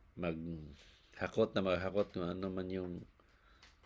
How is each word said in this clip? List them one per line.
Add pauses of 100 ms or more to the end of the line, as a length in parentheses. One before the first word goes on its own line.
(200)
maghakot
na
maghakot
kung
ano
man
yung (840)